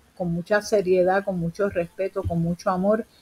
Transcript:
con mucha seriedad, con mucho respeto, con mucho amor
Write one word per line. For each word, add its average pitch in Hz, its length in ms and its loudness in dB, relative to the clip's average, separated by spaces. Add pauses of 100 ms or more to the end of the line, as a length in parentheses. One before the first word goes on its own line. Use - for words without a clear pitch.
(180)
con 175 140 -2
mucha 175 300 0
seriedad, 185 640 2
con 190 140 -4
mucho 170 320 -2
respeto, 190 540 -4
con 170 180 -2
mucho 170 300 -2
amor 202 340 2 (160)